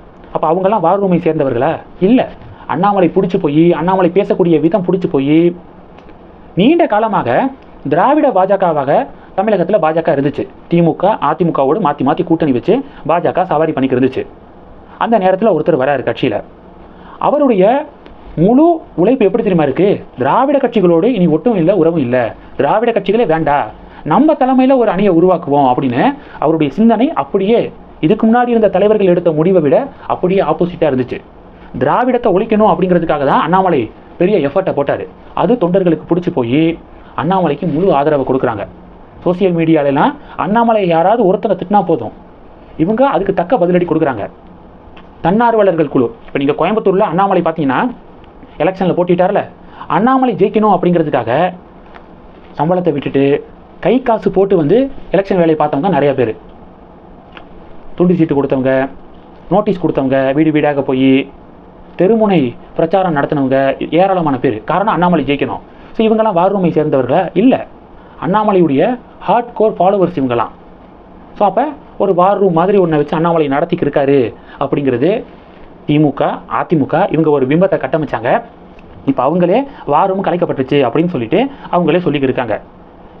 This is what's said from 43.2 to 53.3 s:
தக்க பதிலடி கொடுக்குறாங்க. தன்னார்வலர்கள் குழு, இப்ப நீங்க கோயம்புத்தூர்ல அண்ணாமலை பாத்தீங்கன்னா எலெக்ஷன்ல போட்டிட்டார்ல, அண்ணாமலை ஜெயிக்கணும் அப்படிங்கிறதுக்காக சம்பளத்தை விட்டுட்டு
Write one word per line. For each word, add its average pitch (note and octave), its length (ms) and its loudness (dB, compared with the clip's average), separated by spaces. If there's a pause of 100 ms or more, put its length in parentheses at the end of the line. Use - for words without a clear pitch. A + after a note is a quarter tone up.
தக்க F3 220 -2
பதிலடி F3 300 2
கொடுக்குறாங்க. C#3+ 400 -2 (960)
தன்னார்வலர்கள் F#3+ 720 2
குழு, A#2 160 0 (160)
இப்ப - 120 -6
நீங்க C#3 220 0
கோயம்புத்தூர்ல F#3 520 0
அண்ணாமலை F#3 320 0
பாத்தீங்கன்னா D#3 360 -2 (800)
எலெக்ஷன்ல F3+ 340 -2
போட்டிட்டார்ல, F3+ 440 0 (560)
அண்ணாமலை B3+ 380 0
ஜெயிக்கணும் G#3 420 2
அப்படிங்கிறதுக்காக D3+ 560 0 (1300)
சம்பளத்தை E3+ 360 0
விட்டுட்டு C#3 300 -2 (600)